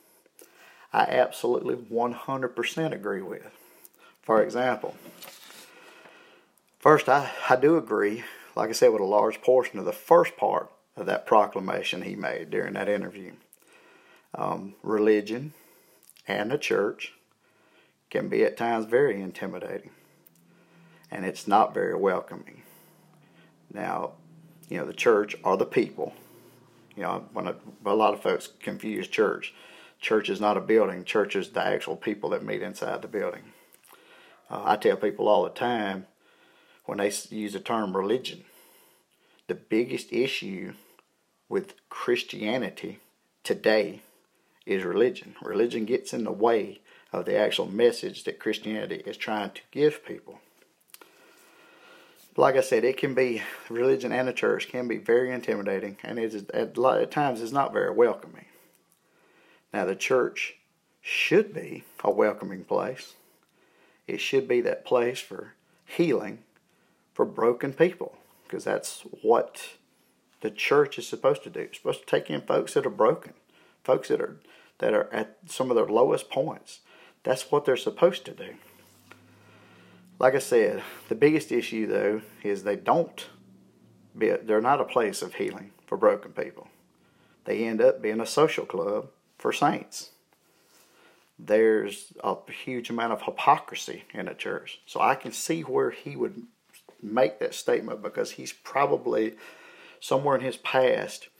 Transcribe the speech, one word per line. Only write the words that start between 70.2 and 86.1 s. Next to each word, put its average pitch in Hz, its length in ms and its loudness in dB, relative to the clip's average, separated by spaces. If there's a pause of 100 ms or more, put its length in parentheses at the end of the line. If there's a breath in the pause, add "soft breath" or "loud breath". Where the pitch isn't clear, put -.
the 107 100 -4
church 143 480 2
is - 80 -10
supposed - 360 0
to - 60 -14
do. - 120 -8
It's - 160 -12
supposed - 240 -6
to - 40 -20
take - 240 -2
in 147 120 -4
folks - 320 -2
that 135 120 2
are 127 40 -2
broken, 110 440 0 (480 soft breath)
folks - 280 0
that - 100 0
are, - 160 -6 (440 soft breath)
that 110 140 2
are 107 200 2
at 110 240 -6 (100)
some 127 220 -4
of 120 80 4
their 113 100 4
lowest 135 420 2
points. - 520 -6 (420 loud breath)
That's - 260 -2
what 147 140 2
they're 131 140 4
supposed 170 480 2
to - 60 -14
do. 92 240 -14 (1600 loud breath)
Like 131 160 6
I 135 40 2
said, 104 420 2 (280 loud breath)
the 117 60 -2
biggest 147 360 2
issue, 113 360 -2
though, 104 340 0 (200)
is 101 220 -4
they 101 140 -2
don't - 500 0 (920)
be, 110 120 4
they're 110 320 2
not 131 200 4
a - 40 0
place 107 360 0
of 92 140 -10
healing - 360 -6 (140)
for - 120 -6
broken - 340 2